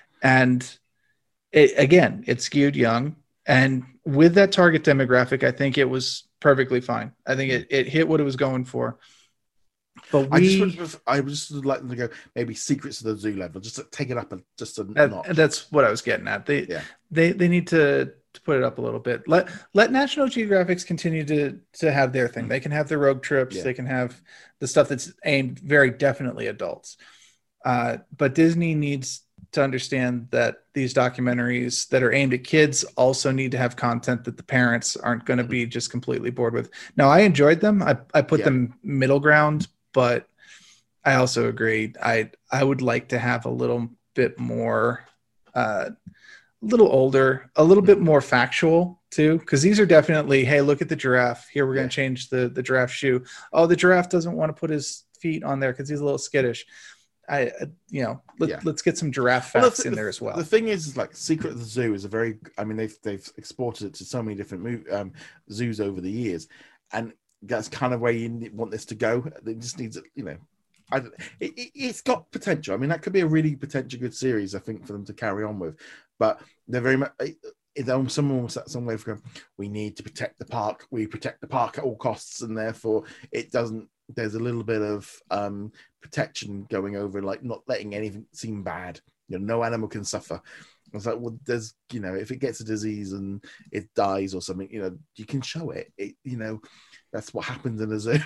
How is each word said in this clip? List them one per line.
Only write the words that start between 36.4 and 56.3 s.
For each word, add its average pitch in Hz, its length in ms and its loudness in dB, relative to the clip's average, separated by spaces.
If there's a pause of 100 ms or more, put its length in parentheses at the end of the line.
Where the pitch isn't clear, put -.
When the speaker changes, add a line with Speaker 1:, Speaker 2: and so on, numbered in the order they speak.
Speaker 1:
with. 117 160 -6 (260)
Now, 139 140 6
I 170 120 10
enjoyed 160 400 6
them. 208 200 4
I, 139 160 2 (160)
I 147 80 6
put 147 180 2
Speaker 2:
Yeah. - 60 0
Speaker 1:
them 127 380 2
middle 139 360 2
ground, 151 480 4 (260)
but 123 340 2 (760)
I 139 120 4
also 127 320 2
agree. 110 460 -2 (100)
I, 113 260 0 (220)
I 135 120 0
would 135 200 0
like 123 260 -2
to 120 100 -2
have 120 260 -2
a 120 40 -6
little 120 400 -2 (240)
bit - 240 0
more, 117 680 -2 (500)
uh, 107 340 -2 (720)
a 220 40 -8
little 220 260 6
older, 131 640 4
a 156 80 6
little 190 200 8
bit 196 140 8
Speaker 2:
Mm. 196 40 -2
Speaker 1:
more 151 200 6
factual 165 880 2
too, 156 300 2
'cause 139 220 0
these 202 180 4
are 208 60 6
definitely, 151 600 6
"Hey, 143 160 6
look 143 200 2
at 143 80 -4
the 156 60 -4
giraffe. 123 520 2
Here, 143 180 0
we're 135 100 0
gonna 131 100 0
Speaker 2:
Yeah. 127 40 -6
Speaker 1:
change 131 400 -4
the, 127 200 0
the 127 120 -6
giraffe 127 300 0
shoe. 127 320 0 (300)
Oh, 165 120 6
the 175 100 4
giraffe 180 340 4
doesn't 170 240 0
wanna 156 200 -2
put 160 160 -6
his - 360 -6 (140)
feet 156 240 -6
on 139 160 -4
there 131 140 0
'cause 139 160 -10
he's 147 120 -6
a - 20 -4
little 139 160 -2
skittish." 123 460 -2 (640)